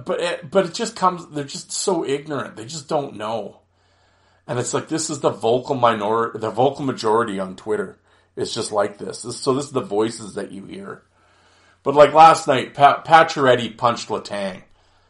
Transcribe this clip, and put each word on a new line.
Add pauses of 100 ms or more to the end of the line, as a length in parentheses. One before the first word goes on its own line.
but
it,
but
it
just
comes,
they're
just
so
ignorant.
They
just
don't
know. (880)
And
it's
like,
this
is
the
vocal
minor-,
the
vocal
majority
on
Twitter. (380)
It's
just
like
this.
This,
so
this
is
the
voices
that
you
hear. (800)
But,
like,
last
night,
Pa-,
Pacioretty
punched
Letang. (460)